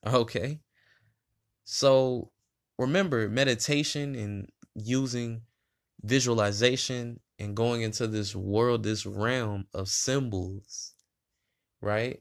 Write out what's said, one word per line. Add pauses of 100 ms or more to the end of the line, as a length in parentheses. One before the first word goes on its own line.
Okay. (1040)
So (480)
remember,
meditation
and (260)
using (600)
visualization (180)
and
going
into
this
world,
this
realm
of
symbols, (840)
right?